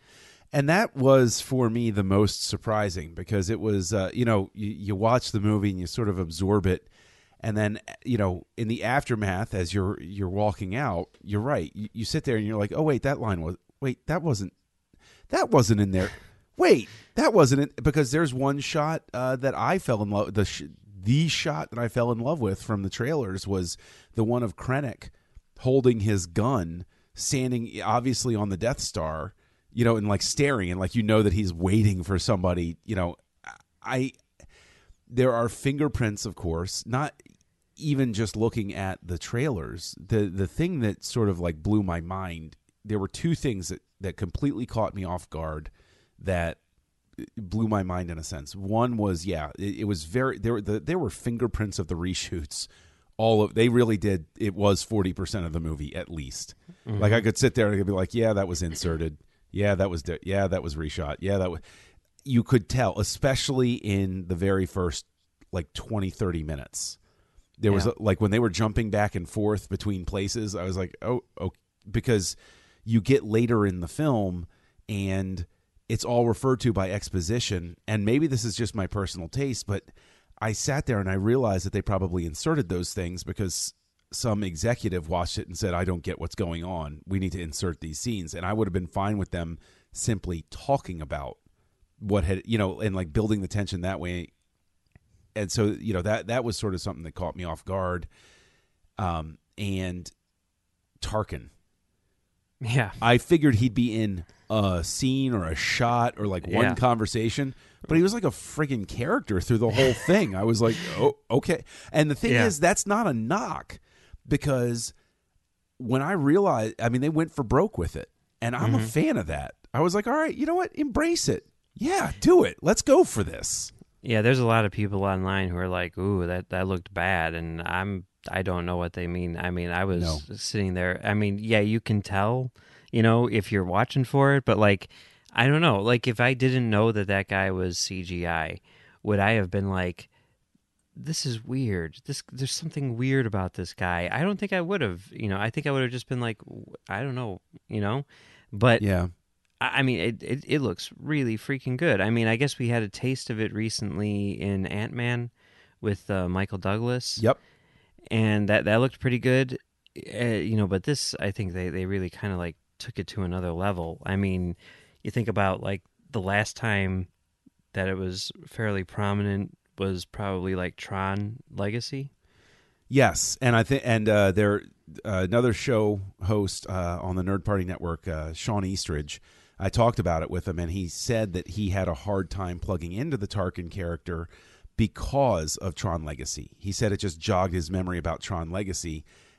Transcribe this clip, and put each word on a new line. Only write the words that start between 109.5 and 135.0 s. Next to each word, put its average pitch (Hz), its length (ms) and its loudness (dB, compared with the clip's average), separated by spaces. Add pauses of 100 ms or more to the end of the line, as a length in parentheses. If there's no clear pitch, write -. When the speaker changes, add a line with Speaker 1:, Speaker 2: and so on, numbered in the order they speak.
Speaker 1:
the 113 120 4
whole 127 220 6
Speaker 2:
<laughs> - 140 -4
Speaker 1:
thing. 170 280 4
I 95 100 0
was 113 160 4
like, 113 160 4 (220)
"Oh, 139 180 4 (140)
okay." - 340 2 (280)
And 151 180 4
the 143 40 2
thing 233 180 0
Speaker 2:
Yeah. 233 140 6
Speaker 1:
is, 165 140 2
that's 180 260 4
not 208 200 2
a 160 60 2
knock, 139 680 -4 (480)
because 123 640 0 (880)
when 131 240 0
I 156 100 0
realized, 147 680 2
I 117 80 2
mean, 123 120 0
they 143 80 2
went 160 240 0
for 147 100 -4
broke 135 360 2
with - 180 -4
it, - 140 -12 (300)
and 120 140 -2
I'm 113 200 2
a 113 40 4
Speaker 2:
Mm-hmm. 110 80 0
Speaker 1:
fan 160 300 2
of 98 100 -2
that. 73 280 -8 (200)
I 127 60 2
was 175 140 2
like, 202 120 0
"All 247 100 0
right, 311 180 0
you 285 120 -2
know 330 80 0
what? 359 200 -2
Embrace 302 540 0
it. 92 180 -2 (320)
Yeah, 330 420 0
do 349 220 8
it. - 200 0
Let's 202 200 4
go 269 220 8
for - 180 -2
this." - 500 -6 (280)
Speaker 2:
Yeah, 110 220 2
there's 127 160 6
a 123 80 4
lot 113 180 6
of 101 80 0
people 101 320 0
online 95 440 0
who 87 100 -2
are 92 100 -2
like, 90 300 -4
"Ooh, 92 280 2
that, 90 240 -4
that 92 180 -2
looked 92 260 -4
bad," 87 400 0
and 82 260 -6
I'm, 90 440 -4 (260)
I 92 120 -2
don't 90 220 -2
know 90 120 -2
what 87 180 -4
they 87 120 -4
mean. 87 300 -4
I 90 140 -4
mean, 87 200 -4
I 87 140 0
was 90 180 0
Speaker 1:
No. 80 340 -4
Speaker 2:
sitting 95 380 -2
there. 90 300 0
I 104 100 2
mean, 104 240 0
yeah, 110 220 2
you 107 200 2
can 104 220 0
tell, 113 480 0 (400)
you 113 120 4
know, 117 260 6
if 104 240 0
you're 98 120 2
watching 104 400 0
for 139 320 4
it, 135 80 0
but, 101 140 4
like, 101 300 4 (440)